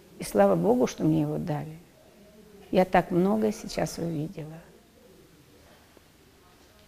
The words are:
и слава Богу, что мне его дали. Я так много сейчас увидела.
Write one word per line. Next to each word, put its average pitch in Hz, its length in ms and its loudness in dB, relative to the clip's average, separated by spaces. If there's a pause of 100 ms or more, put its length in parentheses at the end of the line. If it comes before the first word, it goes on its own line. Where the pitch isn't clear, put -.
(180)
и 185 60 -10
слава 202 300 4
Богу, 214 320 2
что - 180 -6
мне 156 180 4
его 151 160 -4
дали. 151 380 -6 (920)
Я 185 140 4
так 180 260 2
много 208 420 2
сейчас - 460 -6
увидела. 160 640 -8 (2250)